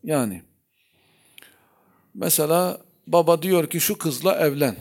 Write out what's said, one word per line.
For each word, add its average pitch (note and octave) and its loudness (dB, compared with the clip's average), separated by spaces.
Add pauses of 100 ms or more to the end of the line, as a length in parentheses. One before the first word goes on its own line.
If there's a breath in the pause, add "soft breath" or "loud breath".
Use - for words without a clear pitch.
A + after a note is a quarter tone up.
Yani A#2+ -2 (1700 soft breath)
mesela E3+ 0 (260)
baba E3 4
diyor F3 0
ki E3+ -4
şu - -2
kızla D#3 -2
evlen. C#3+ 0